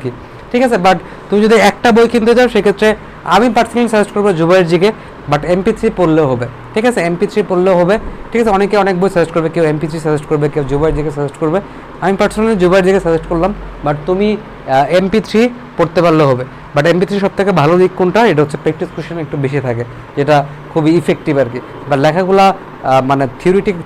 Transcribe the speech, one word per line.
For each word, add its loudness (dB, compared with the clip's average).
কি, -6
ঠিক 2
আছে? 2
But 2
তুমি 2
যদি 4
একটা 4
বই 6
কিনতে 2
চাও 4
সেক্ষেত্রে 2
আমি 2
personally 0
সাজেস্ট 0
করবো 0
জুবাইর 4
জিকে, 2
but 0
এমপি 0
থ্রি -2
পড়লেও 4
হবে, -2
ঠিক -2
আছে? 2
এমপি -2
থ্রি -2
পড়লেও 2
হবে, 2
ঠিক 0
আছে? 2
অনেকে 2
অনেক 2
বই 2
সাজেস্ট 0
করবে, 0
কেউ 0
এমপি -2
থ্রি -8
সাজেস্ট -2
করবে, 0
কেউ -4
জুবাইর 0
জিকে -4
সাজেস্ট -6
করবে। -2
আমি 0
personally 0
জুবাইর 4
জিকে 2
সাজেস্ট 0
করলাম, -2
but -2
তুমি, 0
আহ, 2
এমপি 2
থ্রি 2
পড়তে 0
পারলেও 4
হবে। 0
But 0
এমপি 0
থ্রি -2
সব 0
থেকে 0
ভালো 4
দিক 4
কোনটা? 2
এটা 2
হচ্ছে -2
প্র্যাকটিস -4
কোশ্চেন -10
একটু -8
বেশি -2
থাকে, -4
যেটা 2
খুবই 2
ইফেক্টিভ -2
আর 2
কি। -8
But 0
লেখাগুলা, 2
আহ, 2
মানে 0
থিওরিটিক, 2